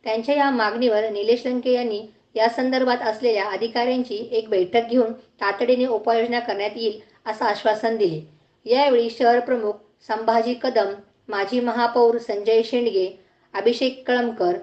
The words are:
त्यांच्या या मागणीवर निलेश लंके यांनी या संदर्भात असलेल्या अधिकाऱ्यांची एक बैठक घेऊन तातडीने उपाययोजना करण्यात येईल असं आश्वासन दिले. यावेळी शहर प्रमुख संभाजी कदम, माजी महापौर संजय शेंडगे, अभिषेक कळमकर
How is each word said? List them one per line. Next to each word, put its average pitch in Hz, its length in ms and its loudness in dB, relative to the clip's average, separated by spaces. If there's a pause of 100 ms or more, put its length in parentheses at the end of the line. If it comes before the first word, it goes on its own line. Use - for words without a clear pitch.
त्यांच्या 233 300 -2
या 277 160 2
मागणीवर 220 600 0
निलेश 220 360 0
लंके 254 260 0
यांनी 226 420 -2 (200)
या 220 140 4
संदर्भात 254 540 0
असलेल्या 220 480 0
अधिकाऱ्यांची 233 840 -4
एक 220 160 -2
बैठक 202 320 2 (100)
घेऊन 240 220 2
तातडीने 240 760 0
उपाययोजना 233 540 0
करण्यात 208 360 -4
येईल 220 240 -4 (300)
असं 220 140 -4
आश्वासन 220 520 0
दिले. 165 360 -2 (420)
यावेळी 254 360 4
शहर 240 300 4
प्रमुख 240 320 -2 (360)
संभाजी 226 540 0
कदम, 220 300 0 (360)
माजी 208 320 -2
महापौर 240 580 2
संजय 220 440 0
शेंडगे, 208 640 -2 (300)
अभिषेक 233 540 -2
कळमकर 247 440 0 (100)